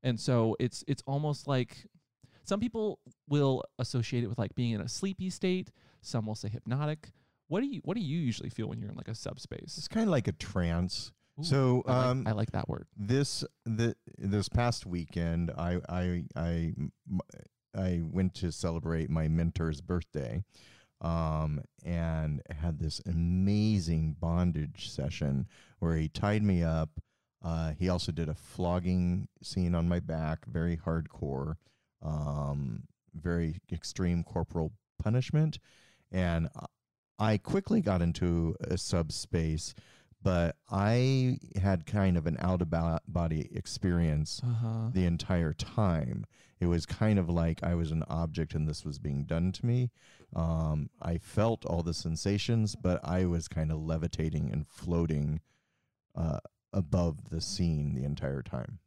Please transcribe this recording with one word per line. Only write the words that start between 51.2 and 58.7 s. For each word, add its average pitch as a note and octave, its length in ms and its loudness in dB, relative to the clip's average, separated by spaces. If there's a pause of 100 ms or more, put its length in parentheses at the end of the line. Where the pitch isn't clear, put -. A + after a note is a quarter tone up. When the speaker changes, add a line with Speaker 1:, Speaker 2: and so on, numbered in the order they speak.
Speaker 2:
all E2+ 180 0
the E2 100 0
sensations, G2+ 840 0
but F2+ 280 0
I F#2 220 2
was E2+ 220 0
kinda D#2+ 300 -2
levitating D#2 760 -2
and D2 160 -2
floating, D#2 720 0 (760)
uh, E2 240 0 (320)
above E2+ 580 0
the D#2+ 120 -2
scene D#2 540 0
the B1+ 80 -2
entire C#2 400 -2
time. - 440 -8